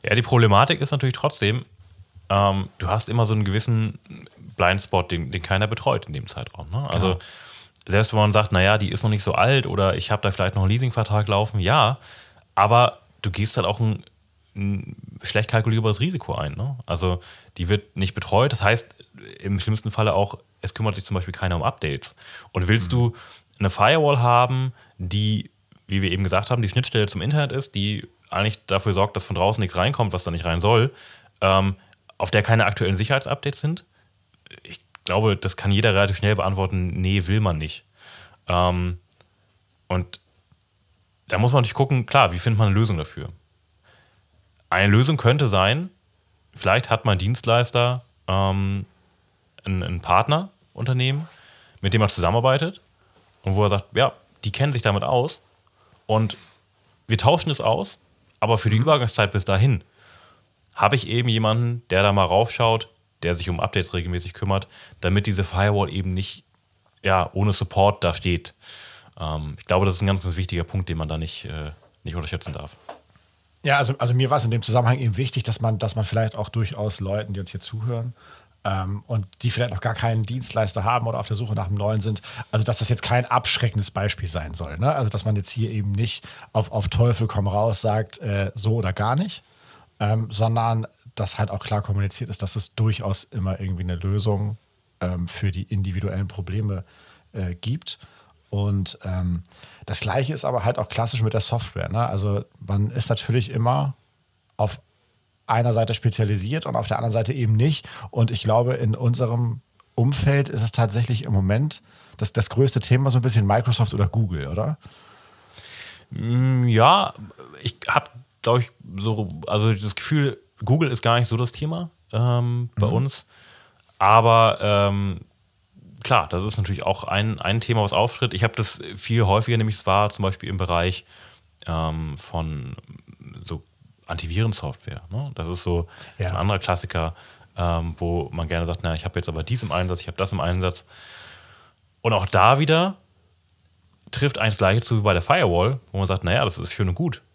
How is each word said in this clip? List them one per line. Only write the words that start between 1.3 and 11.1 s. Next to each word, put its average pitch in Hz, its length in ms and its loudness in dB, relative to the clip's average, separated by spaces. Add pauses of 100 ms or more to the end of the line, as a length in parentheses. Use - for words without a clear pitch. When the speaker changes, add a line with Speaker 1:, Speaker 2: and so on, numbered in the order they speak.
Speaker 1:
ähm, 98 380 2 (100)
du 92 80 -6
hast 107 220 0
immer 117 180 2
so 110 80 0
einen 107 100 2
gewissen 110 540 0 (580)
Blindspot, 92 540 2
den, 82 220 -4
den 85 100 -6
keiner 98 240 0
betreut - 400 -2
in - 60 -12
dem 71 160 -10
Zeitraum, - 420 -14
ne? 131 180 -6
Also 90 260 0
Speaker 2:
Genau. 87 60 -6 (680)
Speaker 1:
selbst 107 260 2
wenn 107 80 4
man 104 120 4
sagt, 107 200 4
„Naja, 98 260 6
die 101 120 -2
ist - 120 -2
noch 110 80 2
nicht 104 140 -2
so 101 100 0
alt 127 320 2
oder 95 300 2
ich - 160 -4
hab 104 100 -2
da 98 80 0
vielleicht 95 240 -2
noch 98 80 2
einen 95 80 2
Leasingvertrag 110 580 0